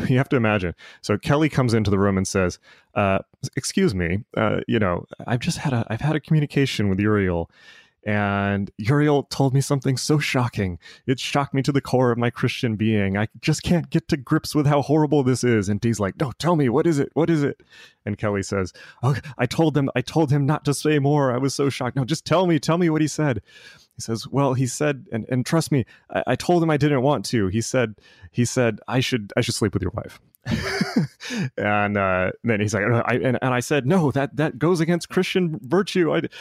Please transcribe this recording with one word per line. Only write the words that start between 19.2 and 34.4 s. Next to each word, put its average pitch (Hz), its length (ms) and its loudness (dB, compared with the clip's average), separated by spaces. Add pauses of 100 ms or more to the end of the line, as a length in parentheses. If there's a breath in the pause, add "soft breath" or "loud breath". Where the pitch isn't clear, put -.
I 123 80 0
told 160 300 0
them, 139 200 0
I 131 60 -2
told 151 300 0
him 143 140 2
not 151 200 -2
to 147 80 0
say 151 260 0
more. 139 320 2
I 120 60 0
was 131 160 -2
so 143 160 0
shocked. 127 260 -6
No, 139 80 -2
just 151 220 -4
tell 180 220 2
me, 160 120 2
tell 165 180 0
me 180 120 2
what 156 120 0
he 156 60 2
said." 139 340 -2 (540 loud breath)
He - 60 -14
says, 113 260 -6
"Well, 131 280 0
he 131 100 0
said, 143 460 -4
and, 113 180 -4
and 127 160 0
trust 165 260 0
me, 131 140 2 (240 loud breath)
I, - 180 -2
I 127 80 0
told 175 280 2
him 160 80 2
I 151 60 2
didn't 139 260 2
want 131 220 2
to. 104 240 0
He 110 120 0
said, 113 340 0 (360 loud breath)
he 120 140 0
said, 117 420 0
I 127 140 0
should, 120 360 -2
I 120 40 2
should 113 120 -2
sleep 107 220 0
with 92 80 -2
your 90 100 -4
wife." - 260 -10 (260)
<laughs> - 640 -2 (500 loud breath)
And, 104 400 0
uh, 95 340 2 (120)
then 113 160 0
he's 107 140 0
like, 101 100 0
"I," 117 320 2
and, 123 260 0
and 127 120 0
I 123 60 0
said, 139 260 0
"No, 151 260 2
that, 139 240 -2
that 147 240 -2